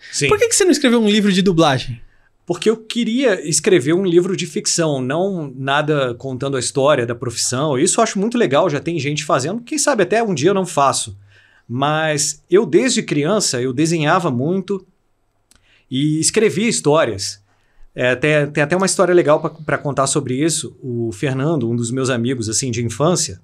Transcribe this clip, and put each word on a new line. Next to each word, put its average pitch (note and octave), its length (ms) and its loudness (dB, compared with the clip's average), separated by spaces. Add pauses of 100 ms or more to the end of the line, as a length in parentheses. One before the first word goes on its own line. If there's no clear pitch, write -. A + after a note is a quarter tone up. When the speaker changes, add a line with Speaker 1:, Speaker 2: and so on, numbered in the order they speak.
(120)
Speaker 1:
Sim. - 160 -2
Speaker 2:
Por G#4 120 2
que A#4+ 100 4
que A4+ 60 0
você G4+ 100 4
não F4 60 4
escreveu A#3+ 300 4
um G#3+ 60 2
livro G#3 240 4
de F#3+ 100 2
dublagem? D#3 600 2 (440)
Speaker 1:
Porque - 240 0
eu A3+ 60 2
queria A3+ 720 0
escrever D#3+ 460 2
um F#3+ 120 0
livro F3 300 4
de F3 100 -6
ficção, D#3 560 -2
não D#3+ 540 -4
nada C#3 600 0
contando C3+ 420 -6
a - 20 -2
história C3+ 460 2
da A#2+ 100 -6
profissão. B2+ 640 -4
Isso F#3+ 200 2
eu A3+ 40 4
acho G#3 160 -2
muito A#3 180 -2
legal, E3 320 2
já C#3+ 120 -2
tem E3 180 -4
gente D3 240 -4
fazendo. E3+ 380 -2
Quem D#4 160 -8
sabe C4+ 260 2
até A3 180 0
um G#3 120 -2
dia D3 160 2
eu G3+ 40 2
não F#3+ 120 0
faço. C3 520 0 (500)
Mas D3+ 840 -2
eu, F3 160 4
desde G#3 360 2
criança, D3 600 -2
eu C3 100 -2
desenhava D#3+ 580 0
muito F#3 560 -2 (1040)
e D3+ 300 0
escrevia G3+ 480 0
histórias. C#3+ 760 0 (540)
É, B2+ 200 2
tem, D3 320 2
tem D3+ 160 -2
até C#3+ 120 0
uma F#3+ 100 2
história F3+ 280 2
legal D3+ 260 4
pra, D#3+ 100 -4
pra - 280 -4
contar C3+ 300 -2
sobre B2+ 280 -2
isso. D3 480 -4
O A#2 300 -4
Fernando, C3 560 -2
um A#2+ 60 -2
dos A#2 160 -2
meus C3 180 -2
amigos, A#2+ 400 -2
assim, A#2+ 220 -4
de A#2 120 -4
infância C#3+ 600 -2